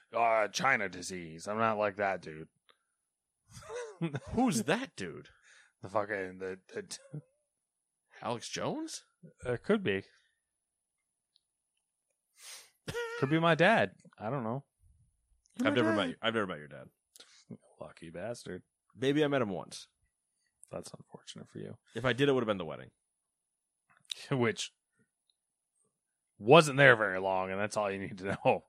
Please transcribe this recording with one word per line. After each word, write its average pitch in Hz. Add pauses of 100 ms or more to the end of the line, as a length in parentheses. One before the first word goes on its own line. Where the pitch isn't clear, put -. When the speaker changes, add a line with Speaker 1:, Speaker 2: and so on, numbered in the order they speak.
(160)
Speaker 1:
uh, 113
China 113
disease. 87
I'm 107
not 110
like 104
that 95
dude. 78 (1500)
<laughs> 147 (120)
Speaker 2:
Who's 185
that 233
dude? 82 (540)
Speaker 1:
The 95
fucking, 95
the, 95 (160)
the 107
t- - (1200)
Speaker 2:
Alex 113
Jones? 247 (440)
Speaker 1:
It 120
could 208
be. 98 (3250)
Could 135
be 156
my 165
dad. 165 (280)
I 107
don't 135
know. 120 (960)
Speaker 2:
I've 247
Speaker 1:
My 110
Speaker 2:
never 110
Speaker 1:
dad. 110
Speaker 2:
met 101
you. -
I've 113
never 107
met 87
your 73
dad. 69 (960)
Speaker 1:
Lucky -
bastard. 90 (360)
Speaker 2:
Maybe 143
I 143
met 139
him 104
once. - (840)
Speaker 1:
That's -
unfortunate -
for 107
you. 104 (180)
Speaker 2:
If 117
I 127
did, 139
it 139
would 131
have 110
been 104
the 87
wedding. 65 (720)
Speaker 1:
<laughs> -
Which 120 (1700)
wasn't 139
there 131
very 98
long, 95
and 95
that's 104
all 104
you 98
need 95
to 95
know. 107